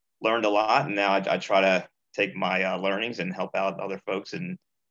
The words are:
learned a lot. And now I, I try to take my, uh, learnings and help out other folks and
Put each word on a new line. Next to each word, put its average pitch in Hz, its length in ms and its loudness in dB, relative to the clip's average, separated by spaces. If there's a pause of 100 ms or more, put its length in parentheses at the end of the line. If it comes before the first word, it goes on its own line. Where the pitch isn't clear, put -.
(220)
learned 110 240 2
a 104 40 4
lot. 110 360 4
And 104 100 -4
now 101 180 2
I, 98 140 2
I 87 120 2
try 98 220 2
to 95 260 2 (260)
take 95 220 -2
my, 92 280 -2
uh, 92 140 -2
learnings 101 420 -4
and 92 140 -6
help 92 220 -6
out 98 240 -2
other 98 260 -8
folks 101 280 -6
and 90 240 -8 (340)